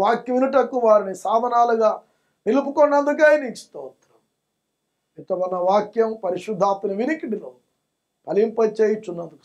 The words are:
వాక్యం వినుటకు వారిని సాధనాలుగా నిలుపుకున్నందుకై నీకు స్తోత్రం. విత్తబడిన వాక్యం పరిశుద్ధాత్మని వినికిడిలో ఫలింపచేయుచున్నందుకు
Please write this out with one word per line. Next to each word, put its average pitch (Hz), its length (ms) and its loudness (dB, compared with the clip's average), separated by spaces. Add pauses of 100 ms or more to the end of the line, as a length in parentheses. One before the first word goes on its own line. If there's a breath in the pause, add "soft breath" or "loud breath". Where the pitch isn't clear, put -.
వాక్యం 240 320 0
వినుటకు 254 400 0 (100)
వారిని 208 280 4 (100)
సాధనాలుగా 233 680 2 (560)
నిలుపుకున్నందుకై 285 840 2 (100)
నీకు 233 220 -10
స్తోత్రం. - 560 -20 (960)
విత్తబడిన 180 420 -4 (120)
వాక్యం 214 400 0 (140)
పరిశుద్ధాత్మని 196 760 -2
వినికిడిలో 247 500 -6 (760)
ఫలింపచేయుచున్నందుకు 214 1200 -2